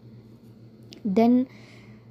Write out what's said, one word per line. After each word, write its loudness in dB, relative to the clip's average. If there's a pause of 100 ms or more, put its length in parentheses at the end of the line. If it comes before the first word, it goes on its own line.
(1080)
Then 0 (640)